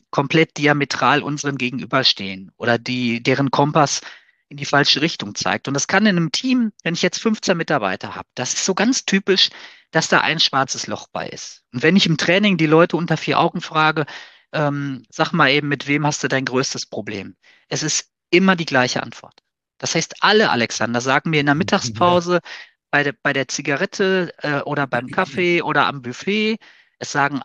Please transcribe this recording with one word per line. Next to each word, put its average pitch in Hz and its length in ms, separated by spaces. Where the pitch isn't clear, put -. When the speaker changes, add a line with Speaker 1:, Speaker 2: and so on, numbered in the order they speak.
Speaker 1:
komplett 160 460
diametral 143 640
unseren 143 340
gegenüberstehen 120 1000
oder 117 200
die, 117 460
deren 135 260
Kompass 143 520
in 143 80
die 143 80
falsche 143 360
Richtung 123 320
zeigt. - 340
Und 135 60
das 143 140
kann 196 180
in 196 120
einem 165 140
Team, 254 400
wenn 170 100
ich 170 80
jetzt - 180
fünfzehn 214 380
Mitarbeiter 107 580
hab, 90 200
das 123 180
ist - 120
so 185 100
ganz 233 300
typisch, 196 440
dass 160 180
da 165 140
ein 151 180
schwarzes 135 460
Loch - 260
bei 80 160
ist. - 360
Und 127 80
wenn 165 140
ich 196 100
im 160 120
Training 196 400
die 160 100
Leute 165 280
unter 165 220
vier - 220
Augen 170 220
frage, 156 440
ähm, 143 580
„Sag - 220
mal 151 180
eben, 143 180
mit 143 200
wem 147 180
hast 147 180
du 139 40
dein 131 180
größtes 127 400
Problem?“ 101 500
Es 135 140
ist - 300
immer 190 260
die 165 100
gleiche 127 360
Antwort. - 380
Das - 180
heißt, - 280
alle, 202 280
Alexander, 117 500
sagen 135 300
mir 151 100
in 143 60
der 147 60
Speaker 2:
<laughs> - 20
Ja. - 20
Speaker 1:
Mittagspause, 175 800
bei 143 120
der, 139 180
bei 143 120
der 135 160
Zigarette, 180 880
äh, 147 240
oder - 260
beim 123 200
Speaker 2:
<laughs> 135 40
Speaker 1:
Kaffee 175 500
oder 139 260
am 131 140
Buffet, 214 560
es - 120
sagen 143 340